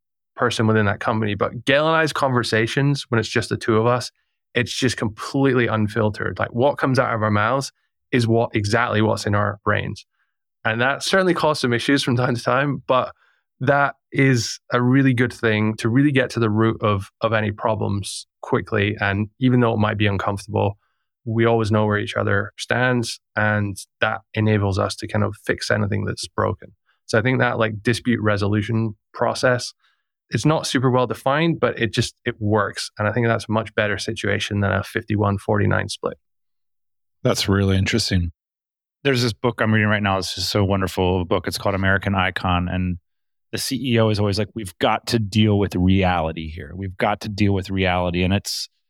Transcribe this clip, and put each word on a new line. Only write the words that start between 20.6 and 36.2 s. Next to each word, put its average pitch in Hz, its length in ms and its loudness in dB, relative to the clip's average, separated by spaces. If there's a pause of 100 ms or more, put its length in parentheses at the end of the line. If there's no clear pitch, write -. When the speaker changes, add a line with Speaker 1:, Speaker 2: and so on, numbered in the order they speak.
Speaker 1:
we 113 220 2
always 113 240 2
know 107 160 4
where 104 100 2
each 104 200 -4
other 101 420 0
stands, 120 640 -2 (160)
and 104 420 0 (220)
that 107 220 -2 (120)
enables 104 440 2
us 101 180 -2
to 107 100 -10
kind 104 180 0
of 101 120 -4 (100)
fix - 240 -2
anything 104 340 0
that's - 220 -6
broken. 101 460 -4 (340)
So 117 120 2
I 104 40 0
think 127 160 0
that, 120 200 0
like, 107 240 -2
dispute 117 380 0
resolution 107 760 0 (180)
process, 120 580 0 (580)
it's 113 140 -2
not 151 220 2
super 131 240 0
well 123 160 2
defined, 147 540 0
but 117 180 0
it 117 160 -2
just, - 200 -2 (120)
it 120 140 -4
works. 104 580 -2
And 107 80 0
I 104 60 0
think 117 160 0
that's 113 200 -2
a 107 40 -2
much 110 240 -4
better 104 200 0
situation 101 640 -4
than 98 120 2
a 98 100 0
fifty-one 101 560 -2
forty-nine 101 500 0
split. - 300 -8 (1040)